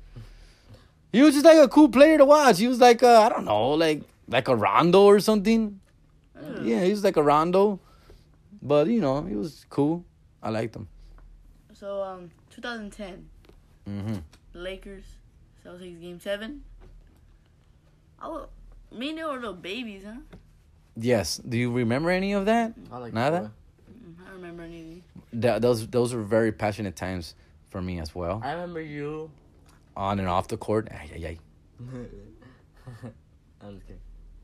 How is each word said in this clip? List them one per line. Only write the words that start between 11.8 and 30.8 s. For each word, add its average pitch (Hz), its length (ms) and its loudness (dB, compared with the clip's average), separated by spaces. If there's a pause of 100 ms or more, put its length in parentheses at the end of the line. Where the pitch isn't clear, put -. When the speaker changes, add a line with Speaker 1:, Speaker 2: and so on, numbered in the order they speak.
Speaker 2:
um, 185 300 -12 (180)
two - 140 -20
thousand 208 300 -12
ten. 185 360 -16 (580)
Speaker 1:
Mm-hmm. 101 320 -8 (360)
Speaker 2:
Lakers. 190 500 -16 (600)
Celtics 175 360 -20
game 175 200 -18
seven. 220 420 -10 (1600)
I - 80 -14
wa-, 311 180 -14 (460)
me 254 180 -10
and 320 80 -12
they 320 60 -12
were 302 100 -8
little 240 200 -12
babies, 196 500 -14
huh? 220 160 -18 (760)
Speaker 1:
Yes. 113 420 -2
Do - 180 -8
you 120 160 -2
remember 123 380 -2
any 190 220 -4
of 196 140 -4
that? 226 280 -2 (160)
Speaker 3:
I 117 80 -16
like 120 140 -14
Speaker 1:
Nada? 135 280 -2
Speaker 3:
four. 214 100 -12 (440)
Speaker 2:
Mm, 165 260 -20
I 185 60 -20
don't 190 100 -20
remember 170 280 -16
any 165 160 -18
of 160 100 -18
these. 175 120 -20 (320)
Speaker 1:
That, 113 280 -2
those, 117 260 0
those 120 260 -2
were 117 80 -6
very 110 300 0
passionate 107 440 -6
times 90 380 -10 (360)
for 98 100 -10
me 90 200 -8
as 80 140 -12
well. 90 300 -6
Speaker 3:
I 139 80 -8
remember 175 280 -12
you. 156 500 -12 (680)
Speaker 1:
On 101 220 -4
and 95 100 -4
off 90 200 -2
the 113 80 -8
court. 107 340 -4